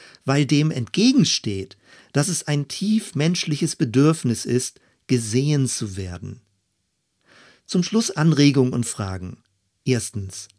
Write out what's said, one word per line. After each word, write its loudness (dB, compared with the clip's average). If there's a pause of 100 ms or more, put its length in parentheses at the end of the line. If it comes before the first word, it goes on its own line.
(240)
weil 2
dem 2
entgegensteht, 0 (360)
dass 2
es -6
ein -2
tief -2
menschliches -2
Bedürfnis 2
ist, -2 (280)
gesehen 0
zu -6
werden. -10 (1200)
Zum 0
Schluss 0
Anregungen 4
und -2
Fragen. -6 (460)
Erstens. -4 (120)